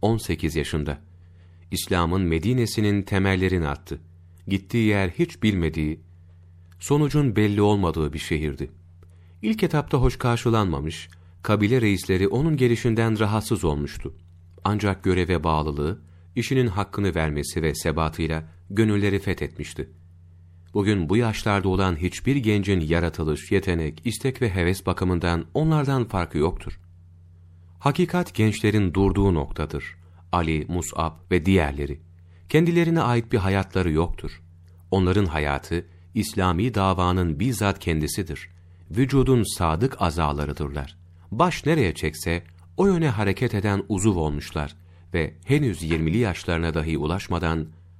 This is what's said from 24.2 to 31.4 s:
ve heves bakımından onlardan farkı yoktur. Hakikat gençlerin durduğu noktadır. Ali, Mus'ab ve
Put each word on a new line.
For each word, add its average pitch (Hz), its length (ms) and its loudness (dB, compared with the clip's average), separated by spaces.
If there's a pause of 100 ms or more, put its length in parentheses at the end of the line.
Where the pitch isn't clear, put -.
ve 113 80 2
heves 90 360 0
bakımından 87 580 0 (100)
onlardan 143 500 2
farkı 87 340 -2
yoktur. - 420 -2 (1000)
Hakikat 175 560 0
gençlerin 104 600 2
durduğu 98 400 4
noktadır. 73 640 -4 (360)
Ali, 80 360 0
Mus'ab 82 440 -4 (180)
ve 87 160 2